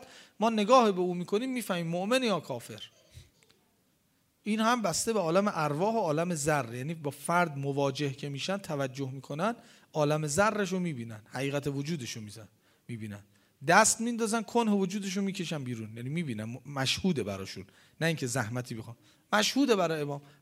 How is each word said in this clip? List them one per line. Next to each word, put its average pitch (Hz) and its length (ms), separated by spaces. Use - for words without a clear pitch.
ما 226 100
نگاه 220 420
به 180 80
او 180 140
می‌کنیم، 208 380
می‌فهمیم 185 340
مؤمن 196 360
یا 196 180
کافر. 117 420
این 214 180
هم 233 220
بسته 190 300
به 208 80
عالم 180 340
ارواح 160 400
و 226 40
عالم 170 360
ذر، 139 400
یعنی 139 200
با 147 160
فرد 170 480
مواجه 139 520
که 143 180
می‌شن، 143 280
توجه 139 540
می‌کنن، 151 460
عالم 151 340
ذرش 196 460
رو 190 60
می‌بینن، 117 480
حقیقت 139 400
وجودش 143 440
رو 113 120
می‌زن-، 104 260
می‌بینن. 107 340
دست 208 340
میندازن، 226 420
کنه 226 300
وجودش 196 440
رو 202 60
می‌کشن 170 420
بیرون، 110 320
یعنی 120 120
می‌بینن، 139 360
م-، 117 220
مشهوده 139 560
براشون، 95 420
نه 160 60
اینکه 156 200
زحمتی 123 480
بخوان، 113 220
مشهوده 220 440
برای 165 240
امام. 143 220